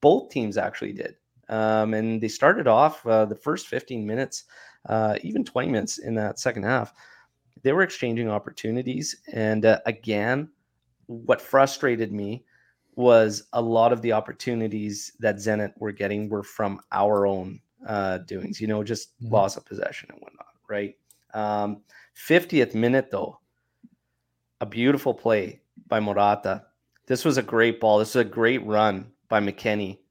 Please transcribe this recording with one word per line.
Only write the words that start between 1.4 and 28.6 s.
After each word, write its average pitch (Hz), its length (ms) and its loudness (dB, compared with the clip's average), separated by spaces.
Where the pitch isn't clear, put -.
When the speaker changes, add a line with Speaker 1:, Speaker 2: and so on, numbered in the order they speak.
Speaker 1:
Um, 110 460 2
and 110 260 -2
they 113 80 -4
started 147 400 2
off, 143 380 4
uh, 110 180 4
the 104 100 -6
first - 340 -6
fifteen 120 380 -8
minutes, 120 380 -6
uh, 110 360 0
even 220 220 -4
twenty - 260 -4
minutes - 260 -4
in - 200 -8
that 107 220 -4
second 113 260 -6
half, 113 280 -2
they 135 100 2
were 170 100 2
exchanging 117 460 -4
opportunities. 123 880 -6
And, 107 320 -2
uh, 110 220 6
again, 110 640 -4
what 117 340 -2
frustrated 127 720 0
me 104 320 -8
was 113 480 6
a 117 80 0
lot 113 320 4
of 113 80 -8
the 117 100 0
opportunities 107 960 -6
that 107 160 0
Zenit 104 420 -2
were 110 140 -6
getting 104 360 -4
were 101 140 -4
from 98 380 -6
our 101 340 2
own, 95 340 -4
uh, 98 320 -4
doings, 95 420 -10
you 110 60 -6
know, 107 180 -2
just 107 400 -10
Speaker 2:
Mm-hmm. 110 100 -6
Speaker 1:
loss 98 220 2
of - 80 -16
possession - 480 -10
and - 80 -20
whatnot, - 280 -20
right? 104 300 -6
Um, 104 480 -4
fiftieth 165 640 2
minute, 120 360 2
though, - 300 -6
a 117 60 -6
beautiful 120 480 0
play 107 480 0
by - 120 0
Morata. 101 680 0
This 131 180 -2
was 139 140 2
a 127 40 -2
great 113 380 2
ball. 107 180 6
This 107 160 -2
was 120 120 4
a - 20 -10
great 117 380 2